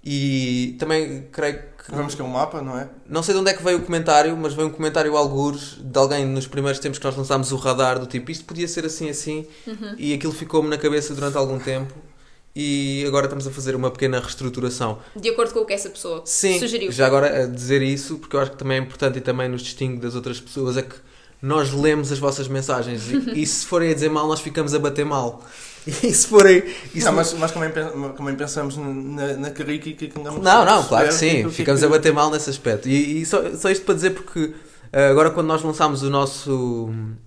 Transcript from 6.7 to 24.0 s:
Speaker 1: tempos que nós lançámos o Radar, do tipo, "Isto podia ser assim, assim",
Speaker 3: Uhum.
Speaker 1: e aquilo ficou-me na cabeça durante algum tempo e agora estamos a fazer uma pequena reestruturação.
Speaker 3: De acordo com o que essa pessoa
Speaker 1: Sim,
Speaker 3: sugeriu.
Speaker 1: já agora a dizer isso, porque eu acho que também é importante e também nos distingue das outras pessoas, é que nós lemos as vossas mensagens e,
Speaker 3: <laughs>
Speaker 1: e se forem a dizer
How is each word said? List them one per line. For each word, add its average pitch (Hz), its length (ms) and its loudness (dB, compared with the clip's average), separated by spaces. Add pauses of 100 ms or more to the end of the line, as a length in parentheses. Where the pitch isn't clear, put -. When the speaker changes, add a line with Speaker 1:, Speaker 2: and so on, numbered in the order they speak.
Speaker 1:
tempos 135 200 -6
que - 80 -10
nós 127 100 -2
lançámos 135 340 0
o 135 60 -2
Radar, 131 420 2
do 127 60 -6
tipo, 127 260 -6
"Isto 160 140 -10
podia 170 240 -6
ser 170 160 -4
assim, 160 240 -6
assim", 151 380 -6 (200)
Speaker 3:
Uhum. 113 300 -12
Speaker 1:
e 147 160 -2
aquilo 151 220 -2
ficou-me 156 340 0
na 151 80 0
cabeça 147 380 0
durante 139 240 -2
algum 135 200 0
tempo 131 360 -6 (600)
e 139 520 -2
agora 139 180 2
estamos 139 220 -6
a 135 40 -6
fazer 131 240 -4
uma 127 160 0
pequena 127 300 0
reestruturação. 123 760 -6 (180)
Speaker 3:
De 208 140 -2
acordo 226 240 -2
com 226 60 0
o - 40 0
que - 80 -4
essa 196 160 -6
pessoa 170 380 -8
Speaker 1:
Sim, - 320 2
Speaker 3:
sugeriu. 226 340 -2
Speaker 1:
já 131 140 4
agora 139 380 4
a - 20 -2
dizer 123 340 0
isso, 135 380 -4
porque - 180 -8
eu 139 40 2
acho 139 100 -2
que - 80 -18
também 131 180 -2
é 131 60 0
importante 131 340 -4
e 127 60 -6
também 127 260 -2
nos 123 140 -6
distingue 127 360 -6
das 120 160 -6
outras 123 240 -8
pessoas, 127 380 -4
é 131 60 -2
que 127 140 -14 (440)
nós 139 320 0
lemos 147 400 2
as 135 60 -2
vossas 139 300 0
mensagens 123 600 -4
e, 262 220 0
Speaker 3:
<laughs> 151 100 -2
Speaker 1:
e 151 40 0
se - 180 -4
forem 170 260 2
a 156 40 2
dizer 151 160 0